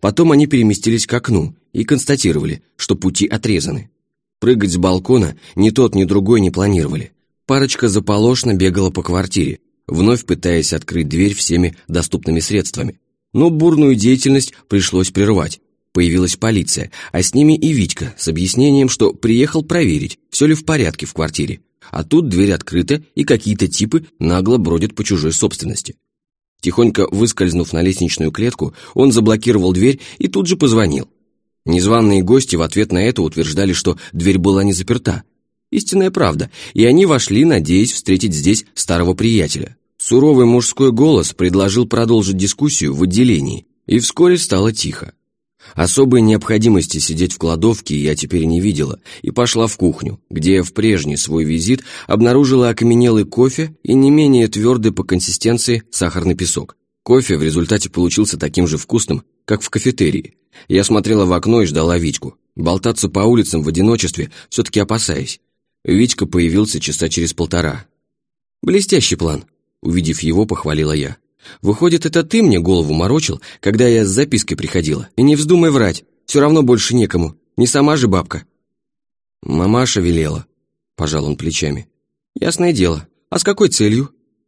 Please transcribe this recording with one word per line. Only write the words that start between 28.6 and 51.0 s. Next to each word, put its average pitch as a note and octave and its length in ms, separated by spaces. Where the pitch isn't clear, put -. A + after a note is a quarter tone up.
он C3+ 180
заблокировал G#2+ 600
дверь A2+ 280
и - 100
тут F#3+ 200
же F3+ 100
позвонил. A2 520
Незваные G2 560
гости A#2 340
в D#2+ 60
ответ F2+ 300
на F2+ 80
это A2 220
утверждали, D#2+ 520
что F2 240
дверь F#2 240
была F#2+ 260
не G2+ 100
заперта. F#2+ 500
Истинная F#3+ 400
правда, A#2 400
и A2+ 120
они D#3 200
вошли, B2+ 380
надеясь G2+ 480
встретить F#2+ 420
здесь E2 320
старого F2 380
приятеля. F#2 640
Суровый C3 480
мужской B2 460
голос A#2+ 420
предложил G2 540
продолжить A2+ 500
дискуссию F#2+ 560
в D2 80
отделении, F#2 640
и A2 120
вскоре F3 380
стало G#2 340
тихо. - 420
Особой B2 480
необходимости G#2+ 800
сидеть D#2+ 340
в - 60
кладовке E2 580
я D2 180
теперь D#2+ 300
не E2 160
видела D2+ 380
и - 80
пошла A#2+ 340
в - 120
кухню, - 420
где E2+ 260
я F#2 80
в - 100
прежний E2+ 440